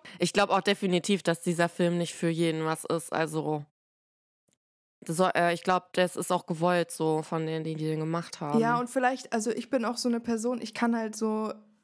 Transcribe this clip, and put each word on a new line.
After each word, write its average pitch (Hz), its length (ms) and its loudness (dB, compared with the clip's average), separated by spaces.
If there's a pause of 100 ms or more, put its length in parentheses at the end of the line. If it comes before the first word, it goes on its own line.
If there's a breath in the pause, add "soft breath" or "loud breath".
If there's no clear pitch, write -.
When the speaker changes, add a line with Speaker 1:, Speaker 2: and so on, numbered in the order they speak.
(180 loud breath)
Speaker 1:
Ich 175 140 2
glaub 202 180 4
auch 190 100 4
definitiv, 196 640 2
dass 170 180 0
dieser 170 280 2
Film 175 300 2
nicht 170 160 -2
für 170 140 0
jeden 160 360 0
was 156 200 -2
ist. - 280 -2
Also, 151 520 -2 (1400)
das 165 160 -4
soll, 185 180 4
äh, 170 180 4
ich 175 100 -4
glaub, 185 320 0
das 180 220 2
ist - 160 -2
auch 180 140 -2
gewollt 170 440 2
so 156 320 0
von 160 240 -4
denen, 160 180 -4
die, 160 100 -4
die 156 100 -4
den 156 160 0
gemacht 165 400 -4
haben. 147 200 0
Speaker 2:
Ja, 240 180 2
und 247 100 -4
vielleicht, 254 440 0
also 226 180 0
ich - 200 -4
bin 240 140 0
auch 233 140 -2
so 254 100 0
eine 233 120 0
Person, 233 420 -2
ich 226 100 -10
kann 233 240 0
halt 220 200 -4
so 220 360 -2 (320)